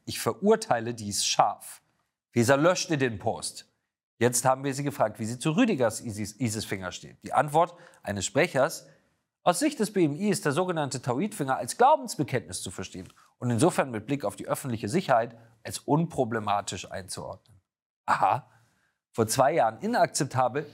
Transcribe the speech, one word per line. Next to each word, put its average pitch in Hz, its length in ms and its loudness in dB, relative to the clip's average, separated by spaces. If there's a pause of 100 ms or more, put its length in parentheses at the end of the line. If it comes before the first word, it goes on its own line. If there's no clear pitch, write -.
Ich - 160 -8
verurteile 123 720 0
dies 104 320 -4
scharf.“ - 560 0 (540)
Faeser 120 240 6
löschte 165 400 2
den 120 200 0
Post. - 540 -8 (460)
Jetzt 123 260 2
haben 131 180 2
wir 139 120 -2
sie 143 100 -4
gefragt, 117 340 -2
wie 113 60 -4
sie 117 140 -6
zu 160 140 0
Rüdigers 156 500 2
isis, 104 360 -8
isis-Finger 101 540 -4
steht. - 320 -16
Die - 80 -10
Antwort 151 420 2 (280)
eines 101 240 -6
Sprechers, 156 600 0 (580)
„Aus 175 160 2
Sicht 294 200 0
des 208 120 -2
B 180 120 4
M 143 100 2
I 196 140 -2
ist 175 160 0
der 147 80 2
sogenannte 151 480 -2
Tawhid-Finger 135 560 -2
als - 220 -8
Glaubensbekenntnis 226 840 2
zu 98 100 -10
verstehen 92 400 -12 (280)
und 123 120 -4
insofern 135 420 2
mit 107 120 -6
Blick 139 200 -6
auf 101 120 -4
die - 100 -12
öffentliche 120 420 -6
Sicherheit 123 500 0 (240)
als - 160 -10
unproblematisch 110 1120 -2
einzuordnen.“ 95 680 -12 (460)
Aha, - 460 0 (640)
vor 113 160 2
zwei 131 240 4
Jahren 113 260 2
inakzeptabel, 147 960 0